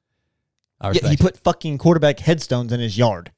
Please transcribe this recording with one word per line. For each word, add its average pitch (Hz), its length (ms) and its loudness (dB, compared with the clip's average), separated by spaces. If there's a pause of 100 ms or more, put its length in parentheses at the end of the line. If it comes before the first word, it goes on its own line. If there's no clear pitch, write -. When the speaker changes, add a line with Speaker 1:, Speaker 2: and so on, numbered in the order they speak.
(800)
Speaker 1:
I - 60 -8
Speaker 2:
Yeah, 98 40 -4
Speaker 1:
respect 151 180 0
Speaker 2:
he 147 60 2
Speaker 1:
it. 143 60 2
Speaker 2:
put 180 180 2
fucking 160 400 -4
quarterback 151 400 2
headstones 123 540 -2
in 120 80 -4
his 110 180 -6
yard. 98 400 0